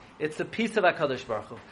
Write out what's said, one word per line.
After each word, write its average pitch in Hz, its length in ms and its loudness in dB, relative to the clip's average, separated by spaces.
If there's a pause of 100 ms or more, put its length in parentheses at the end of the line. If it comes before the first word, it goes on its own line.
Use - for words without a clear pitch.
(200)
It's 151 200 -4
a 165 60 -2
piece 226 300 -2
of 196 80 4
HaKadosh 156 440 2
Baruch 107 180 -2
Hu, 110 140 -14 (120)